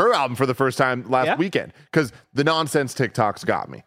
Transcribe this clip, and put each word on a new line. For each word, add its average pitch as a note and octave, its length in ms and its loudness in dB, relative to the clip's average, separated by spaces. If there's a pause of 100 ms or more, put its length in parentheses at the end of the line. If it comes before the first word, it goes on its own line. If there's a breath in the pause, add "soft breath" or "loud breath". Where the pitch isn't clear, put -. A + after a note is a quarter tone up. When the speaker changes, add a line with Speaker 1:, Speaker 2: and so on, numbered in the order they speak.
Speaker 1:
her A#3 100 4
album C3+ 220 0
for C3 100 0
the B2+ 100 2
first C3 220 0
time B2+ 320 0
last B2+ 180 2
Speaker 2:
Yeah. F#3+ 100 0
Speaker 1:
weekend, E3 360 -2 (200 soft breath)
'cause D3 200 2 (220 soft breath)
the C3 80 2
Nonsense D3+ 520 0
TikToks A2 520 -2
got G2 240 -2
me, - 160 -16